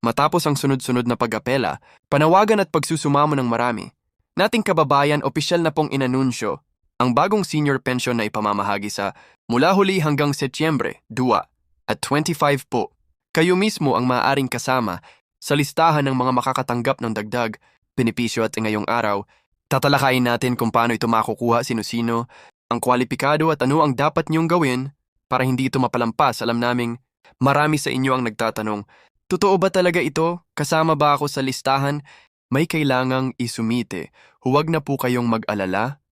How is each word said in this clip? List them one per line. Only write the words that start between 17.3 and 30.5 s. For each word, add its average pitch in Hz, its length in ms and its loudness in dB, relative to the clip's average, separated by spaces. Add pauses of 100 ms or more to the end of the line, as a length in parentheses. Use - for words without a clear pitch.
benepisyo 113 480 0
at - 80 -6
ngayong 107 320 -2
araw, 107 400 -2 (400)
tatalakayin 135 560 2
natin 120 320 0
kung 117 160 -2
paano 117 240 2
ito 110 140 -4
makukuha, 117 580 0
sino-sino 117 640 -4 (400)
ang 117 80 -2
kwalipikado 143 720 0
at 151 100 -2
ano 139 220 2
ang 147 80 2
dapat 151 400 -2
niyong 160 160 0
gawin 147 340 0 (460)
para 127 160 0
hindi 131 240 0
ito 127 160 0
mapalampas. 120 580 0
Alam 117 220 -2
naming 120 320 -2 (480)
marami 147 320 2
sa 143 160 -4
inyo 131 240 0
ang 127 80 -2
nagtatanong, 107 640 -4 (400)
"Totoo 190 320 2
ba 185 80 2
talaga 180 320 2
ito? 160 560 -2